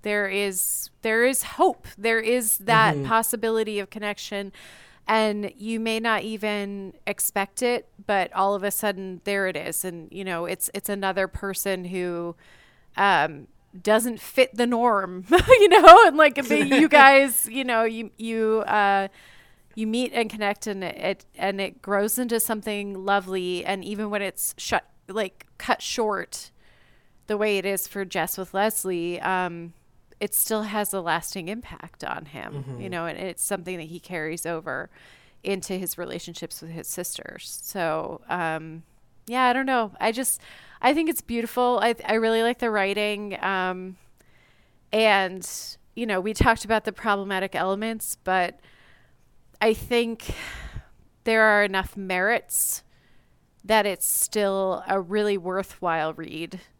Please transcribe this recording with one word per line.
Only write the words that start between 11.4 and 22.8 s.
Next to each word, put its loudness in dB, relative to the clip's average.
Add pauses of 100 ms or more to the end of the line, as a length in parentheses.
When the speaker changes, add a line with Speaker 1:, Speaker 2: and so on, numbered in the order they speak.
Speaker 1:
who, -6 (600)
um, 2 (340)
doesn't 2
fit 2
the 0
norm, 0
<laughs> 6
you 10
know, 12
and, 4
like, 6
the, 0
you 6
Speaker 2:
<laughs> 0
Speaker 1:
guys, 8
you -4
know, 2
you, -4
you, 0
uh, 2 (680)
you -4
meet -2
and -2
connect, -4
and -6
it, -8
it, -4 (120)
and -4
it -6
grows -2
into -2
something -6